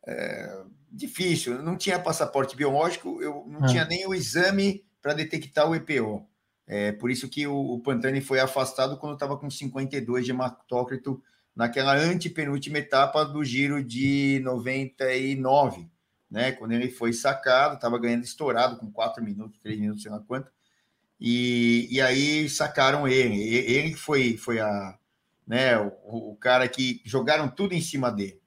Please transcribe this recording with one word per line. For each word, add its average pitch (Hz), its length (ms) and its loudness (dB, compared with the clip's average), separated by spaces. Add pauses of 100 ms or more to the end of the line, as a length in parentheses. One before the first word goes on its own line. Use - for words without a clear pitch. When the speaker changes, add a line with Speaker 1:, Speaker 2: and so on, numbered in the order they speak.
Speaker 1:
É, 95 580 -10 (280)
difícil, 160 720 -4
não 165 140 -4
tinha 180 220 -2
passaporte 139 580 -2
biológico, 151 640 0
eu 147 260 -8
não 147 160 -4
Speaker 2:
É. 135 40 4
Speaker 1:
tinha 139 180 4
nem 175 200 -4
o 190 80 -4
exame 196 720 2 (180)
pra 147 120 -2
detectar 156 560 0
o 165 60 2
E 160 40 0
P 147 220 0
O. 107 240 -4 (400)
É, 104 260 -2
por 120 200 -2
isso 127 180 -4
que 147 160 -4
o, 143 100 -2
o 131 240 -2
Pantani 131 420 0
foi 135 180 2
afastado 131 580 0
quando 147 200 -10
tava 143 200 -4
com 143 120 -10
cinquenta 135 480 -6
e 135 40 -4
dois 120 240 -2
de 127 60 -4
hematócrito 127 920 -4 (340)
naquela 135 400 2
antepenúltima 151 840 0
etapa 143 440 4
do 147 200 -2
Giro 139 400 0
de 139 600 2
noventa 127 720 -2
e 135 200 0
nove, 131 540 2 (400)
né? 123 220 0
Quando 113 200 -6
ele 120 180 0
foi 117 240 -2
sacado, 135 640 2
tava 120 200 0
ganhando 117 240 0
estourado 120 540 0
com 113 140 -14
quatro 113 320 -4
minutos, 104 380 -10
três 107 180 -8
minutos, 104 220 -4
sei 107 100 -12
lá 107 80 -10
quanto, 131 320 -8 (680)
e, 120 720 2
e 131 100 2
aí 143 480 2
sacaram 143 580 2
ele. 127 280 4
E, 110 200 0
ele 135 360 2
que - 80 -10
foi, 131 380 2
foi 113 220 -2
a, 101 380 -4 (480)
né, 123 320 4
o, 107 540 -6
o 101 40 -16
cara 127 320 4
que 127 380 -2
jogaram 127 420 0
tudo 190 260 -2
em 170 80 0
cima 135 300 -2
dele. 101 360 -6